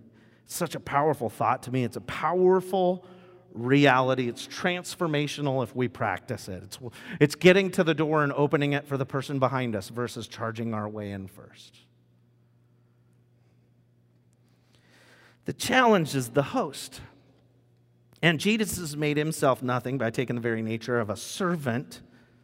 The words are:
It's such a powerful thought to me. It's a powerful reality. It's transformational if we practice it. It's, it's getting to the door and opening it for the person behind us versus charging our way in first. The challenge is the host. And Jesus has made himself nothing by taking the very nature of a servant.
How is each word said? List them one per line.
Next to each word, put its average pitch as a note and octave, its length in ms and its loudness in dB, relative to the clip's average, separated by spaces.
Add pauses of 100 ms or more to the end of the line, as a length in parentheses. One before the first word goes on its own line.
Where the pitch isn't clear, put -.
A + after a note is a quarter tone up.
(460)
It's - 100 -14
such E3+ 180 -4
a C#3 60 -8
powerful C#3+ 500 0
thought A#2 340 0
to B2 80 -10
me. B2+ 120 0
It's A#2 140 -4
a G#2 40 -10
powerful F#3 1040 2 (460)
reality. C3 760 4
It's A#2 180 -8
transformational D3 1160 -2
if A2+ 100 -8
we B2+ 140 0
practice G#2 600 -6
it. F2+ 120 -10
It's, G2 180 -18 (420)
it's D3 140 4
getting F#3 360 6
to F#3 140 2
the D#3+ 80 4
door D3+ 280 2
and C#3+ 120 0
opening C#3+ 400 2
it C#3+ 120 -2
for C#3 120 -4
the C3 80 -2
person C#3 340 -4
behind B2+ 380 0
us F#2+ 100 -6
versus A#2 400 -8
charging A2+ 460 -6
our G#2+ 160 -4
way G#2 220 -8
in F#2+ 160 -8
first. - 500 -20 (3750)
The - 80 -6
challenge G#3 640 4
is A#2+ 160 -2
the C#3 120 2
host. - 560 -6 (1200)
And D#3+ 200 4
Jesus G#3+ 360 0
has D3+ 200 -8
made D3 180 0
himself D3+ 480 2
nothing B2+ 340 -2
by A2+ 120 0
taking B2 260 -4
the A#2+ 60 -4
very A2+ 200 -2
nature A2+ 380 -4
of G#2 100 -4
a G2+ 60 -2
servant. D3+ 840 -4 (420)